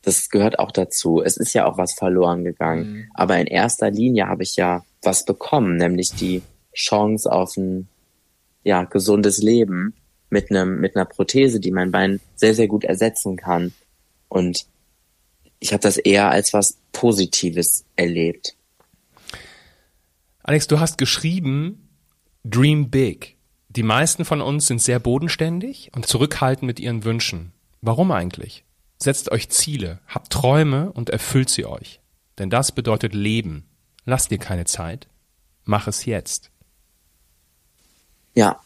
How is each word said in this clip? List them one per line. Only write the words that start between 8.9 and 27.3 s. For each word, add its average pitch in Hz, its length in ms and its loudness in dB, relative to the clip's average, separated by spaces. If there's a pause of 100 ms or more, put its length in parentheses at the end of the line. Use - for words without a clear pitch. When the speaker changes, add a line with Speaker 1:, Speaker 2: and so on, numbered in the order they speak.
Speaker 1:
Leben 107 520 2 (360)
mit 101 200 0
einem, 92 300 0
mit 95 160 -2
einer 95 100 0
Prothese, 120 540 2
die 92 100 -2
mein 92 200 0
Bein 98 300 0 (160)
sehr, 110 180 4
sehr 110 140 4
gut 104 160 0
ersetzen 98 520 -2
kann. 90 360 -2 (560)
Und 92 380 -2 (920)
ich - 120 -4
habe - 100 0
das 101 140 2
eher - 340 4
als 98 220 2
was 101 240 2 (160)
Positives 90 920 0 (120)
erlebt. 85 580 -2 (1900)
Speaker 3:
Alex, 147 240 0
du 151 140 2
hast 165 180 0
geschrieben, 160 920 -2 (540)
"Dream 131 460 2
big. 127 460 -2 (320)
Die 117 140 -4
meisten 131 420 2
von 151 160 -2
uns 143 260 -2
sind 117 140 0
sehr 123 180 2
bodenständig 165 960 -2
und 120 120 -6
zurückhaltend 131 600 0
mit 123 140 -6
ihren 117 240 -6
Wünschen. 98 480 -4 (300)